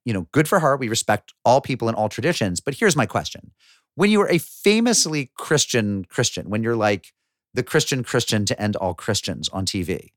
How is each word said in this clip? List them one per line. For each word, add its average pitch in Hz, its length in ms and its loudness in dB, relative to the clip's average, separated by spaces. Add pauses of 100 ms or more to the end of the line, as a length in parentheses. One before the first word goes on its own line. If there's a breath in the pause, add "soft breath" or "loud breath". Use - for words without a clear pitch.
you 117 80 -2
know, 90 180 -4
good 151 160 2
for 190 120 2
her. 135 140 2
We 131 140 -4
respect 107 460 -2 (100)
all 123 160 6
people 120 280 -4
and 113 100 -2
all 107 100 0
traditions. 110 520 -2
But 139 160 -6
here's 196 200 2
my 131 80 4
question. - 460 -6 (440 soft breath)
When 202 160 2
you 208 120 6
are - 80 2
a 175 80 4
famously 202 1000 2
Christian 104 720 0
Christian, - 420 -2
when 107 140 -2
you're, 117 140 0
like, 104 360 0 (400)
the 123 100 -2
Christian 139 420 0
Christian 113 420 0
to - 120 -4
end 104 180 -2
all 90 180 -2
Christians 85 560 -4
on 95 160 -4
T 95 160 -4
V 80 340 -6